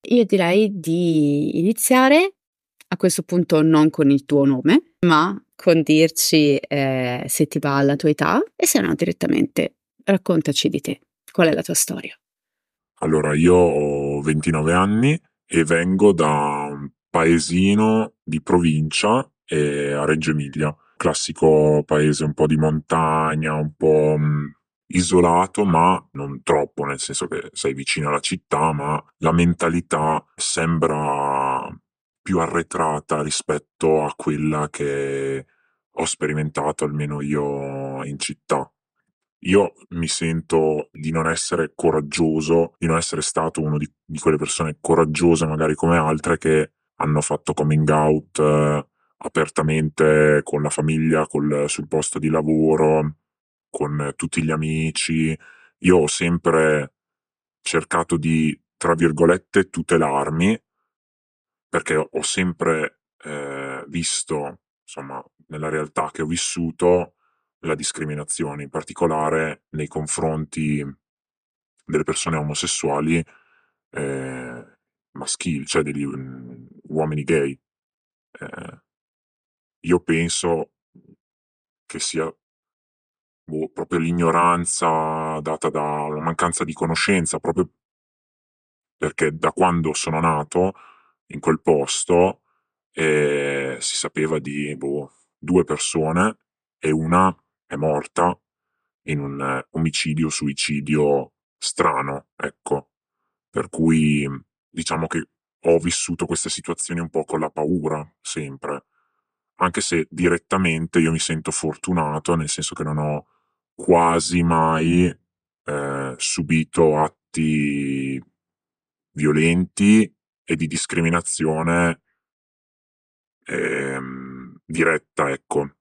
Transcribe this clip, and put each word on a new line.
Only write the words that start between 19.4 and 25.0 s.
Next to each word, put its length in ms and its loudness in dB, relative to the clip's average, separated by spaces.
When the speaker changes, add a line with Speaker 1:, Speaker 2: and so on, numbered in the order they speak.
Speaker 2:
eh, 480 -2
a 120 -2
Reggio 260 0
Emilia. 440 -2
Classico 880 4
paese 400 2
un 100 -2
po' 120 2
di 100 2
montagna, 1000 0
un 220 -4
po', 420 4
mm, 280 0
isolato, 760 4